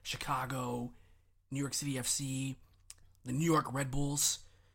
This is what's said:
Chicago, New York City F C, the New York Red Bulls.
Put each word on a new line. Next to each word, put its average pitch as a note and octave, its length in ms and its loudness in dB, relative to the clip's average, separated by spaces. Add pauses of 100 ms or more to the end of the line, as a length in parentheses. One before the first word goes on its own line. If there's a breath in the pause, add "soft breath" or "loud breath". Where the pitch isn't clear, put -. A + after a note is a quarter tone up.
Chicago, B2+ 880 -2 (600 soft breath)
New C3+ 80 -2
York C#3 140 -2
City C#3+ 240 -2
F B2 100 -2
C, C3+ 480 -2 (680)
the B2+ 80 -6
New D3+ 180 2
York D3+ 220 6
Red C3+ 200 0
Bulls. C#3+ 480 2 (340 soft breath)